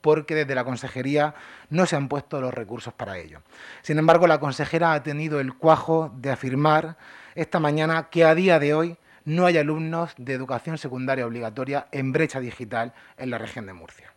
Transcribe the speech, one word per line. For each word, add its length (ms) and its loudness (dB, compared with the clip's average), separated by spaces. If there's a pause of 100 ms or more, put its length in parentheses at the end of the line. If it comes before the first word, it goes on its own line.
porque 340 2
desde 180 -2
la 100 -2
consejería 680 -2 (360)
no 180 2
se 80 -2
han 120 -2
puesto 320 -6
los 140 -4
recursos 400 -10
para 240 -10
ello. 240 -18 (400)
Sin 160 -2
embargo, 300 6
la 120 4
consejera 540 0
ha 80 0
tenido 380 -4
el 160 -6
cuajo 600 4
de 140 -6
afirmar 680 0 (360)
esta 260 -2
mañana 520 0
que 140 6
a 100 8
día 240 4
de 160 2
hoy 220 -2 (280)
no 220 2
hay 100 4
alumnos 600 -2
de 160 -8
educación 440 -6
secundaria 480 -4
obligatoria 640 -6
en 200 -4
brecha 280 0
digital 540 -6 (240)
en 140 -8
la 80 -6
región 260 -12
de 80 -16
Murcia. 440 -20